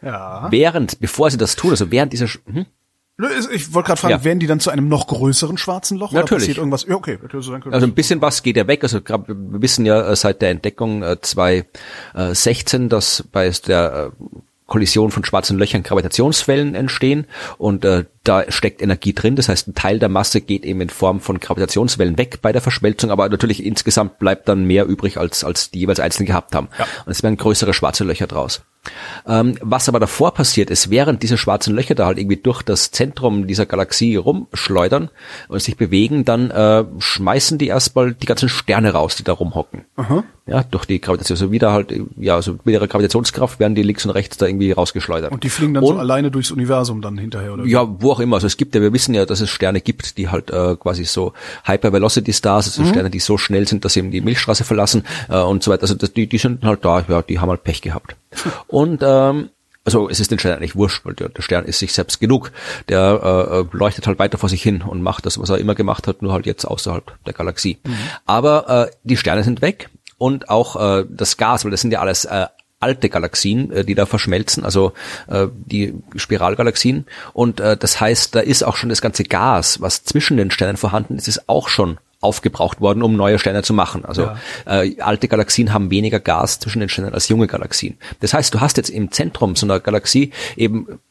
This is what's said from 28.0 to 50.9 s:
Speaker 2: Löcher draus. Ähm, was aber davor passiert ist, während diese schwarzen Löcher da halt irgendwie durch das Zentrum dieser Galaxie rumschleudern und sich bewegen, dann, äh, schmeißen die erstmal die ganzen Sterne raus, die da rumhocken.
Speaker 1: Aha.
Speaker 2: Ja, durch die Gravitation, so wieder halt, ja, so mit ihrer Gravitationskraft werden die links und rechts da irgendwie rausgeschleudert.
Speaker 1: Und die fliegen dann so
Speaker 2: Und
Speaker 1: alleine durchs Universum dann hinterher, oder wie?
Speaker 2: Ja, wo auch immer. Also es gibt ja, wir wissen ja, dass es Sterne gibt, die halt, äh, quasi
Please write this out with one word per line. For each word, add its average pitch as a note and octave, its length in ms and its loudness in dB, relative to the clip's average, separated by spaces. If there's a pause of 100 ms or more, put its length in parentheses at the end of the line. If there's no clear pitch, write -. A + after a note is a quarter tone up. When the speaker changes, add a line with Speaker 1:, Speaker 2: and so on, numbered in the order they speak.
Speaker 2:
Löcher F2+ 240 -2
draus. - 360 -6 (640)
Ähm, A2+ 360 2
was A#2 260 0
aber A#2+ 140 2
davor D3+ 320 2
passiert - 360 2
ist, F2 200 0
während B2+ 340 2
diese A#2 140 0
schwarzen - 360 0
Löcher A#2+ 220 0
da G2+ 100 2
halt F#2 120 0
irgendwie G2 200 0
durch - 260 0
das - 280 0
Zentrum A#2+ 560 -2
dieser G2 180 0
Galaxie G#2 520 0
rumschleudern C3 920 0 (380)
und G2+ 140 -4
sich - 160 -4
bewegen, A#2 480 2
dann, A#2+ 260 2
äh, G#2+ 320 4 (160)
schmeißen G#2+ 580 0
die D3 100 0
erstmal B2 460 2
die - 120 -8
ganzen B2 240 2
Sterne A2 420 2
raus, D#2 240 0
die - 80 -10
da F#2 100 0
rumhocken. E2 520 -6 (100)
Speaker 1:
Aha. C3+ 280 0 (220)
Speaker 2:
Ja, B2+ 180 0
durch F#2+ 220 -4
die F#2+ 160 -2
Gravitation, F2 360 -2
so F#2+ 140 0
wieder A2+ 220 4
halt, G2+ 200 0 (240)
ja, F#2 240 2
so F#2 120 -4 (100)
mit A2+ 100 4
ihrer G2+ 140 2
Gravitationskraft A#2+ 720 0
werden G#2+ 160 4
die G#2 80 4
links G2+ 220 0
und G2+ 60 0
rechts - 260 -4
da G2+ 80 2
irgendwie G2 260 0
rausgeschleudert. F2 600 -2
Speaker 1:
Und B2 100 -8
die C3 60 -2
fliegen D3+ 240 0
dann C3+ 120 2
so D3 60 6
Speaker 2:
Und - 80 0
Speaker 1:
alleine C3 320 0
durchs C3 200 -2
Universum B2 500 -2
dann G2+ 160 -8
hinterher, G2+ 360 -8
oder B2 120 -6
wie? A#2+ 60 2
Speaker 2:
Ja, B2 140 4 (160)
wo C3 120 4
auch B2 80 -2
immer. A#2+ 160 2
Also G2 100 2
es - 80 0
gibt - 180 -2
ja, A2 80 4
wir G#2 120 4
wissen B2+ 200 2
ja, G2 120 2
dass G2+ 160 -2
es G2+ 80 -2
Sterne F#2+ 320 0
gibt, - 360 -6
die F2+ 120 -2
halt, F2 200 -4
äh, F2+ 280 0
quasi F2+ 260 -4